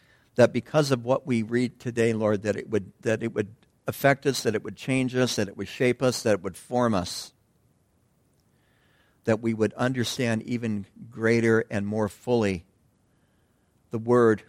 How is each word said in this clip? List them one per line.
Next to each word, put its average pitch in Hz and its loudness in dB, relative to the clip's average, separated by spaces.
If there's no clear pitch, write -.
That 120 6
because 139 -2
of 120 0
what 131 -2
we 117 0
read 120 -2
today, 117 0
Lord, 107 0
that 101 -2
it 101 -10
would, 101 -2
that 113 -2
it 117 -4
would 107 -4
affect 139 0
us, 135 -2
that 110 -2
it 98 -4
would 95 -12
change 131 -4
us, 127 0
that 104 -2
it - -14
would 98 -8
shape 123 0
us, 127 0
that 110 2
it 95 0
would 95 -8
form 120 0
us. - -6
That 113 0
we 117 0
would 107 0
understand 123 -2
even 113 -6
greater 113 4
and 101 -4
more 104 -2
fully 104 0
the 117 -6
Word 113 4